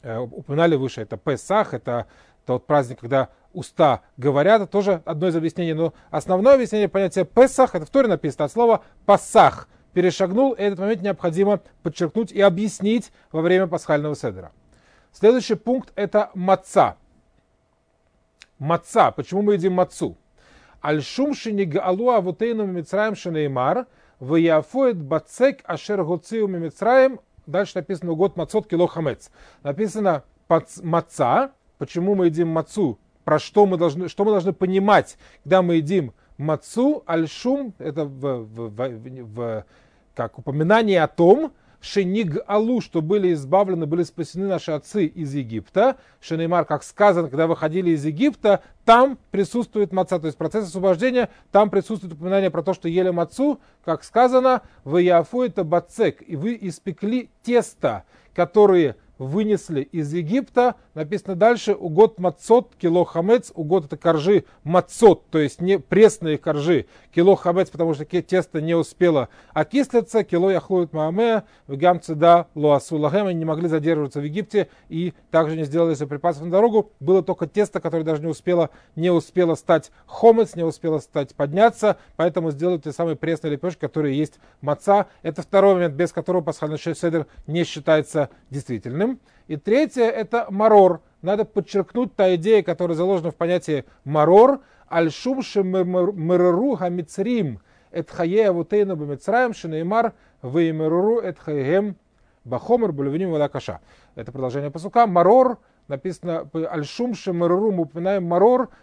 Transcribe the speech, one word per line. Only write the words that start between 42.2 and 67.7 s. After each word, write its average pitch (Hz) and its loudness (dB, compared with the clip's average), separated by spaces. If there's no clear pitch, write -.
алу, 220 0
что - -4
были 185 0
избавлены, 165 -2
были 160 -2
спасены 170 -8
наши 175 -6
отцы 160 -4
из 156 -8
Египта. 143 -2
Шинеймар, 165 -2
как 147 -4
сказано, 175 2
когда 143 -2
выходили 165 -2
из 147 -2
Египта, 196 0
там 247 6
присутствует 202 -4
маца, 185 -2
то 156 -6
есть 151 -6
процесс 208 -6
освобождения, 190 0
там 208 4
присутствует 185 -6
упоминание 185 0
про 165 -4
то, 185 -2
что 175 -6
ели 180 0
мацу, 196 -2
как 160 -4
сказано, 254 2
«Вы 165 0
яфу 175 2
это 202 -4
бацек», 170 -2
и 170 -12
вы 214 -6
испекли 202 -8
тесто, 165 -2
которые 180 4
вынесли 170 -4
из 147 -6
Египта. 220 -2
Написано 185 -8
дальше, 214 2
«Угод 190 2
мацот, 220 0
кило 175 2
хамец», 202 0
угод — 160 -2
это 147 -12
коржи 165 2
мацот, 180 4
то 160 0
есть 147 -2
не 185 0
пресные 175 2
коржи, 147 0
кило 180 6
хамец, 180 -2
потому 165 -4